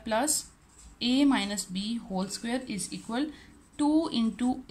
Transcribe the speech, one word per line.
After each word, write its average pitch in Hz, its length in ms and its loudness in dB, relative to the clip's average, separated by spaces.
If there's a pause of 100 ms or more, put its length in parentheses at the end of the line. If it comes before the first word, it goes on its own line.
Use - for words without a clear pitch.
plus 226 380 0 (640)
a 240 100 4 (140)
minus 202 420 0
b 190 160 -4 (180)
whole 190 280 -4
square 247 380 -4
is 202 240 -6
equal 233 320 -4 (540)
टू 302 360 4
into 233 380 0 (180)